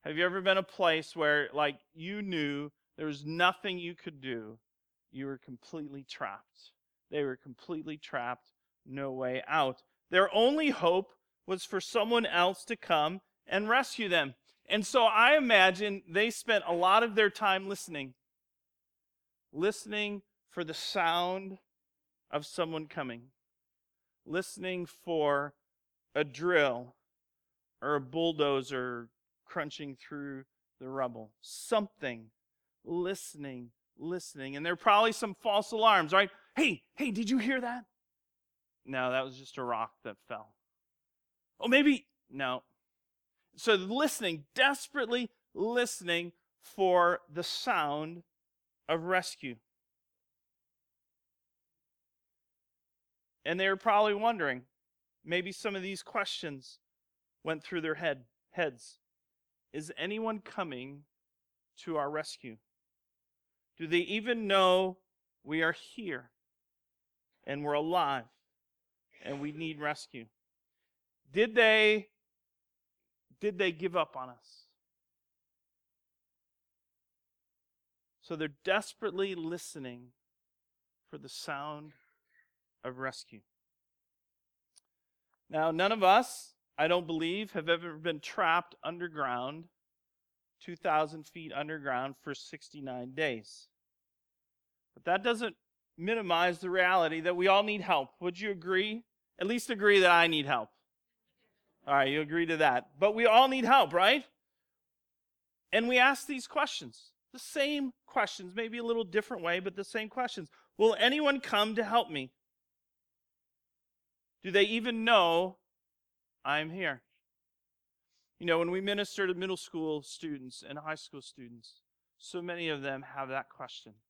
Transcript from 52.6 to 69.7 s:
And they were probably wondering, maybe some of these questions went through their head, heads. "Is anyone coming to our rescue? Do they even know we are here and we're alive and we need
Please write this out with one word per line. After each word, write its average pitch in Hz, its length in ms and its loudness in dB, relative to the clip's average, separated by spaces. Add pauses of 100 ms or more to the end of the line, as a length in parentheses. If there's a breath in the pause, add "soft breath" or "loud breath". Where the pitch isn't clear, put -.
And 170 140 -4
they 190 100 2
were 196 80 0
probably 214 360 4
wondering, 190 540 -2 (580)
maybe 180 280 -4
some 202 220 -6
of 190 80 -6
these 190 200 -8
questions - 800 -8 (600)
went 156 200 -4
through 175 180 -6
their 160 140 -2
head, 147 320 -4 (240)
heads. 147 500 -6 (720)
"Is 156 240 -10
anyone 214 440 -4
coming 143 640 -10 (760)
to 165 180 -6
our 143 140 -2
rescue? 139 480 -10 (1200)
Do 165 80 -8
they 170 140 2
even 220 460 -4
know 190 520 4 (440)
we 156 200 -2
are 165 100 2
here 160 580 -10 (1120)
and 143 180 -8
we're 147 120 -2
alive 147 520 -2 (960)
and 139 180 -8
we 147 120 -8
need 156 260 -10